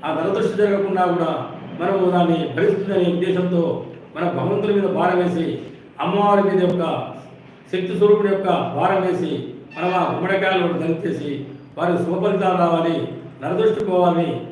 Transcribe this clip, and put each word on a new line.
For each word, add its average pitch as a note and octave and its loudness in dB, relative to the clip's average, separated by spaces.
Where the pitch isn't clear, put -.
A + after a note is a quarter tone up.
ఆ D#3+ -2
నరదృష్టి F#3+ -2
జరగకుండా G3 2
కూడా E3 -2
మనము F#3 2
దాన్ని E3 2
భరిస్తుందనే G3 2
ఉద్దేశంతో F3+ 0
మన F3 -2
భగవంతుని G3+ 0
మీద G3+ 2
భారం F3+ 0
వేసి, F3 -2
అమ్మవారి G3+ 4
మీద F3+ 2
యొక్క D#3+ -2
శక్తి F3+ -4
స్వరూపుడి G3+ 4
యొక్క F#3+ 0
భారం F3+ 0
వేసి E3 -2
మనం F3+ -2
ఆ E3+ 0
గుమ్మడికాయలను F#3 0
దంచేసి D#3+ -4
వారికి E3+ 0
శుభఫలితాలు F#3 0
రావాలి, E3+ 2
నరదృష్టి G#3+ 2
పోవాలి F3 2